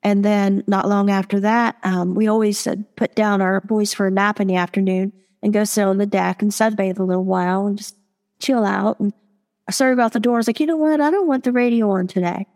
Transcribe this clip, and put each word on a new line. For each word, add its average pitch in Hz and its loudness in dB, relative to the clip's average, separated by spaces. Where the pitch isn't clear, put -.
And 202 2
then 202 2
not 196 0
long 202 2
after 196 0
that, 220 0
um, 180 -2
we 214 2
always 214 0
said, - -6
put - -4
down 208 2
our 190 0
boys 208 -2
for 196 0
a 190 0
nap 202 0
in 196 0
the 185 0
afternoon 190 0
and 208 0
go 214 2
sit 208 0
on 190 2
the 202 2
deck 185 -2
and 208 0
sunbathe 208 -2
a 190 0
little 185 0
while 185 0
and 202 -4
just - -14
chill 240 0
out. 196 -2
And 208 -2
I - -8
started 262 2
about 240 2
the 240 -2
door. 240 0
I 233 2
was 226 0
like, 233 -2
"You 302 0
know 320 -2
what? 311 2
I 294 2
don't 381 0
want 262 0
the 247 0
radio 240 2
on 185 0
today." 180 -4